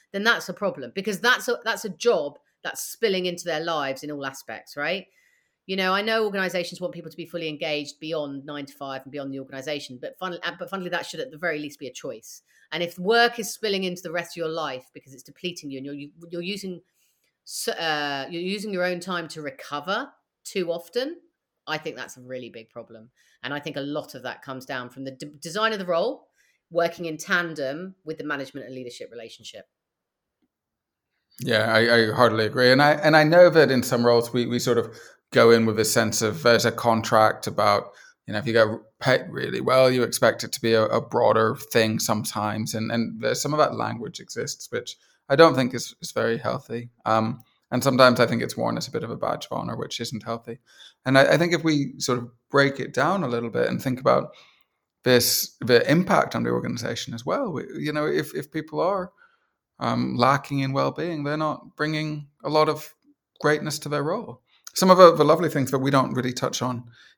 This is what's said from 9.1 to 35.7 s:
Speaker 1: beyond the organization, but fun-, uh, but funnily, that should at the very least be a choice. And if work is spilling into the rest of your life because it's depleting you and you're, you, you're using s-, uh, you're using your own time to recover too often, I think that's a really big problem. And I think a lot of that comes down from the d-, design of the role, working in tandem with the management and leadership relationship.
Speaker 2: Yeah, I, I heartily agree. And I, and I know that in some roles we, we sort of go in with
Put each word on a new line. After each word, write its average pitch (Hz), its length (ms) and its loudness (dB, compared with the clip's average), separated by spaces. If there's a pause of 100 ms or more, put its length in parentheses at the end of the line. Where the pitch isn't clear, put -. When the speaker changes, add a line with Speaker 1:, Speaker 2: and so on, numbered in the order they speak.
Speaker 1:
beyond 139 200 -10
the 135 80 -10
organization, 135 600 -10
but - 160 -12
fun-, 180 260 -8
uh, 170 140 -4
but 175 140 -10
funnily, 185 180 -8
that 170 160 -4
should 160 140 -14
at 131 100 -8
the 156 80 -20
very 156 220 -4
least 147 180 -12
be 143 80 -14
a 123 80 -12
choice. - 480 -14 (300)
And 160 100 -4
if 170 160 -6
work 233 400 2
is 220 160 -8
spilling 196 300 -4
into 180 180 -6
the 165 100 -10
rest 170 220 -8
of - 40 -14
your 165 120 -6
life 147 420 -8
because 139 220 -20
it's 127 80 -20
depleting - 480 -12
you 135 80 -10
and 135 80 -12
you're, 143 100 -10
you, 143 160 -16 (200)
you're 170 100 -10
using 190 400 -10 (640)
s-, - 200 -8
uh, 147 640 -2
you're 170 120 -8
using 196 320 -6
your 180 120 -2
own 180 140 -2
time 175 300 -6
to 156 140 -14
recover 156 680 -8 (320)
too 175 280 -6
often, 254 460 -6 (500)
I 156 100 -4
think 156 180 -8
that's 120 220 -14
a 127 40 -20
really 123 280 -12
big 113 220 -20
problem. 113 400 -20 (320)
And 131 100 -6
I 143 60 -6
think 147 180 -10
a 143 40 -6
lot 147 340 -8
of 120 80 -16
that 117 180 -10
comes 131 240 -14
down 123 240 -10
from 135 140 -16
the 135 80 -10
d-, 139 160 -14 (120)
design 214 340 -2
of 214 40 -6
the 190 80 -8
role, 180 400 -2 (460)
working 170 340 -2
in 160 120 -6
tandem 165 800 -4 (100)
with 156 140 -10
the 147 40 -10
management 139 440 -8
and 131 80 -14
leadership 120 360 -14
relationship. 113 560 -18 (1700)
Speaker 2:
Yeah, 113 340 0
I, 110 60 6
I 117 320 4
heartily 110 340 4
agree. 123 260 4
And 135 100 6
I, 147 120 6
and 151 220 4
I 156 80 8
know 175 260 8
that 151 220 6
in 127 100 2
some 120 240 0
roles 120 260 4
we, 120 140 0
we 120 140 -2
sort 120 180 2
of 113 180 -2 (360)
go 117 180 8
in 113 160 8
with 107 140 0